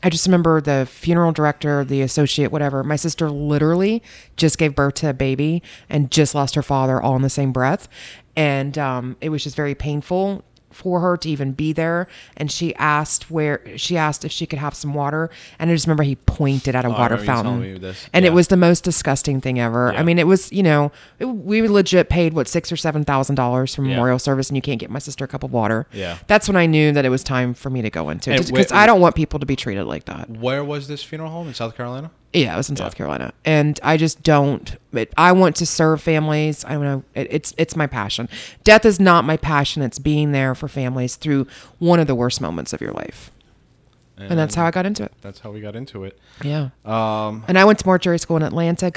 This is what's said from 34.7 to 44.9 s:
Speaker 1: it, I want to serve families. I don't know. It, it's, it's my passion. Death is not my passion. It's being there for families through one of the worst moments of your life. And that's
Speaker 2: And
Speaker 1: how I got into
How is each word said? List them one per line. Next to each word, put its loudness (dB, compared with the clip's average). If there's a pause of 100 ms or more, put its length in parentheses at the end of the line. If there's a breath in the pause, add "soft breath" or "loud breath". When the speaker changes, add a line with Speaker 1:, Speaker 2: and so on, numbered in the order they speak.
Speaker 1:
it, -4
I 6
want 6
to -2
serve 2
families. 0
I -6
don't -2
know. -2 (100)
It, -6
it's, -4
it's -2
my 0
passion. -6 (380 loud breath)
Death 8
is 6
not 6
my 0
passion. -2
It's -4
being 0
there 0
for -10
families -4
through -2 (320 loud breath)
one 4
of 2
the 0
worst -2
moments -6
of -6
your -8
life. -12 (880)
And -4
that's 0
Speaker 2:
And 0
Speaker 1:
how 2
I 0
got -2
into -4